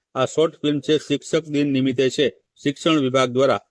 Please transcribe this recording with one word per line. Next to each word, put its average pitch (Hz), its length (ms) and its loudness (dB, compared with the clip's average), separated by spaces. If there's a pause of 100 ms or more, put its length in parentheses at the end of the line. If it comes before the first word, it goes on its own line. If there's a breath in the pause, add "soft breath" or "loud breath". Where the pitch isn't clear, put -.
(140)
આ 131 120 0
શોર્ટ 156 280 0
ફિલ્મ 147 260 -2
છે 156 180 0
શિક્ષક 156 460 -4
દિન 147 280 -2
નિમિત્તે 131 380 0
છે 139 160 0 (360)
શિક્ષણ 151 380 0
વિભાગ 131 300 0
દ્વારા 123 300 2 (100)